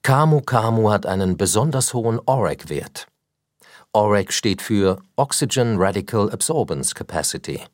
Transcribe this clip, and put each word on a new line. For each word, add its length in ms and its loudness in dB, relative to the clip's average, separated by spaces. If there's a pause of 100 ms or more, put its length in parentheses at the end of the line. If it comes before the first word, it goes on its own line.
Camu 380 4
Camu 500 2
hat 140 0
einen 320 0
besonders 560 0
hohen 320 -2
orec-Wert. 840 -2 (840)
orec 420 2
steht 280 -2
für 380 2 (160)
Oxygen 640 0
Radical 520 0
Absorbance 640 -4
Capacity. 680 -6 (120)